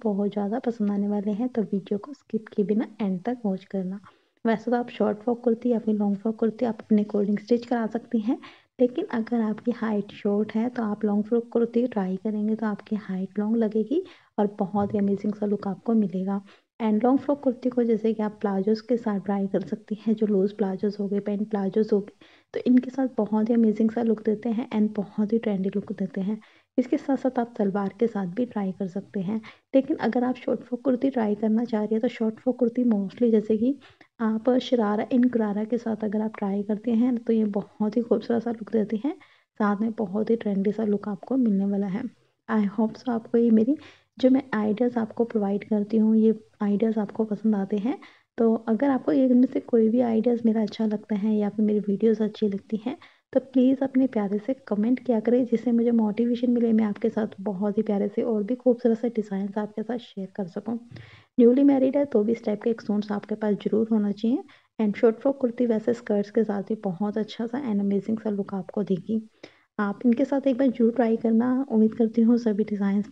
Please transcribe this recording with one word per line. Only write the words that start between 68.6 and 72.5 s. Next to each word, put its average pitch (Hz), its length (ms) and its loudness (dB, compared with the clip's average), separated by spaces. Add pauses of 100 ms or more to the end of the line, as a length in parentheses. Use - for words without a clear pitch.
देगी। 196 380 -2 (580)
आप 202 260 -2
इनके 240 200 4
साथ 277 220 0
एक 254 100 2
बार 269 100 2
ज़रूर 233 280 2
try 226 220 2
करना। 240 540 2
उम्मीद 220 240 4
करती 226 260 2
हूँ 233 160 6
सभी 214 260 0